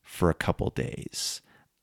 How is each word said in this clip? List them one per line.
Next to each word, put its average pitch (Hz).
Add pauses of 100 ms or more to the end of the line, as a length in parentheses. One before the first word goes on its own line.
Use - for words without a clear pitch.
for -
a 82
couple -
days. - (420)